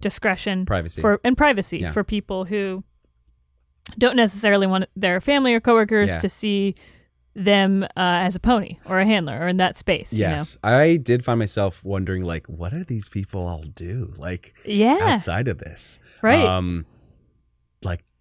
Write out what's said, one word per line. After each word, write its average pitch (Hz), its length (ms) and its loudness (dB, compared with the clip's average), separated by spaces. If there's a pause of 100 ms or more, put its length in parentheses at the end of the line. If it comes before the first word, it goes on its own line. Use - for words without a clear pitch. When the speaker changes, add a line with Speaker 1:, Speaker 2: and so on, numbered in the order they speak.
Speaker 1:
discretion 190 680 -2
Speaker 2:
Privacy. 85 340 -4
Speaker 1:
for, 208 240 2
and 247 120 4
privacy 214 420 2
Speaker 2:
Yeah. - 140 -4
Speaker 1:
for 208 120 0
people 196 400 -6
who 190 400 -6 (1120)
don't 240 200 2
necessarily 202 500 4
want 190 180 0 (120)
their 185 240 0
family 269 340 2
or 240 60 2
coworkers 220 500 4
Speaker 2:
Yeah. 175 80 0
Speaker 1:
to 196 100 0
see 196 460 -2 (600)
them, 196 500 2
uh, - 20 -8 (100)
as 180 400 0
a 175 40 -8
pony 220 440 0
or 160 160 -2
a 196 60 4
handler 170 340 0
or 170 80 -2
in 180 100 0
that 185 180 2
space. - 360 -2
Speaker 2:
Yes. 107 500 -2
Speaker 1:
You 104 80 0
know? 120 60 6
Speaker 2:
I 160 200 6
did 123 280 0
find 117 140 0
myself 101 460 -2
wondering, 95 400 -4
like, 82 240 -6
what 85 240 -8
do 175 120 -8
these 110 240 -8
people 98 380 -6
all 85 160 -8
do? 85 560 -10
Like, 90 360 -10 (100)
Speaker 1:
Yeah. 214 380 2
Speaker 2:
outside 165 460 0
of 85 100 -4
this? - 420 -10 (200)
Speaker 1:
Right. 262 240 4
Speaker 2:
Um, 90 400 0 (1000)
like, 87 220 -6 (160)